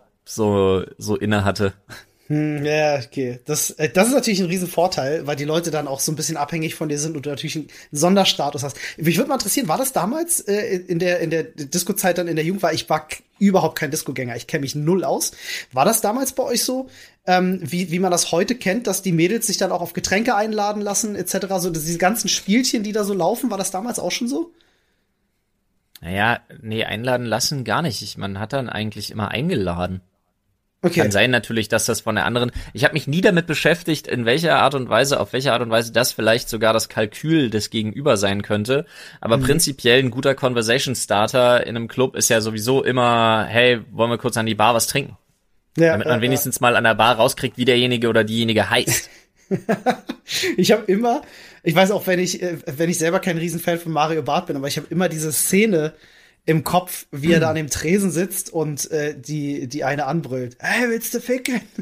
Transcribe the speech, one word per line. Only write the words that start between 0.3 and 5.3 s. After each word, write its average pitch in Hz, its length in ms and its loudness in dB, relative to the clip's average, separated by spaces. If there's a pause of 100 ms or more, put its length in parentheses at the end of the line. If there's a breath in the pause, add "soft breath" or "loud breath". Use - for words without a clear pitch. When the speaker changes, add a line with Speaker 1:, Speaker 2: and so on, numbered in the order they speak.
Speaker 1:
so 104 180 -2
inne 104 300 0
hatte. 98 260 0 (540 loud breath)
Speaker 2:
Hm, 151 380 -2
ja, 151 320 2
okay. 123 480 -6
Das, - 280 -4
äh, 151 180 -2
das 202 180 4
ist 262 60 2
natürlich 208 260 2
ein 185 60 0
Riesenvorteil, 165 800 -2
weil 147 100 -2